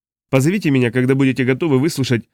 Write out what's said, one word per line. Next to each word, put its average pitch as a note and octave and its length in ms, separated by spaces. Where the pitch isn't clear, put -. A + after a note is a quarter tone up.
Позовите D#3+ 400
меня, B2+ 200
когда B2+ 240
будете C3+ 300
готовы C3 340
выслушать B2+ 560